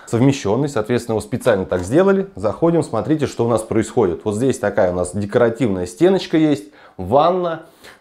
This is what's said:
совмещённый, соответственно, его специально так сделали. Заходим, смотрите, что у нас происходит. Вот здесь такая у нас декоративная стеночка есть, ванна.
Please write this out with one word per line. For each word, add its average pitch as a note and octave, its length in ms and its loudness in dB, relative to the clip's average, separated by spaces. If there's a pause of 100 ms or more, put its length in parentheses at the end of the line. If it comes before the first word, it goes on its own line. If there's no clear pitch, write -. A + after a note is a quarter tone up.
совмещённый, C3 600 2
соответственно, A2+ 460 -2
его G#2 60 -2
специально G#2 440 0
так F2+ 160 -2
сделали. F#3+ 540 2
Заходим, D#3 480 0
смотрите, C3 440 -2
что - 180 -2
у - 20 0
нас A2+ 140 0
происходит. G#2 640 0
Вот G#2 100 -2
здесь B2 240 0
такая G2+ 320 0
у F2+ 40 -2
нас F2+ 200 -4
декоративная G#2 680 0
стеночка F3 520 0
есть, D3+ 280 2 (320)
ванна. D#3+ 680 0 (380)